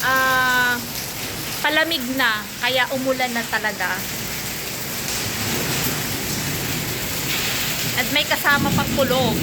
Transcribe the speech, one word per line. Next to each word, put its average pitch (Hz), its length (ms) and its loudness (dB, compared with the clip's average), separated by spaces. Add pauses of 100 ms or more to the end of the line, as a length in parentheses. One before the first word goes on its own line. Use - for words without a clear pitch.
ah, 254 680 4 (880)
palamig 311 420 2 (140)
na. 220 240 2 (180)
Kaya 247 320 2
umulan 262 400 0
na 233 160 0
talaga. 190 480 -2 (4000)
At 247 160 2
may 302 140 4
kasama 285 480 4
pang - 180 2
kulog 254 480 4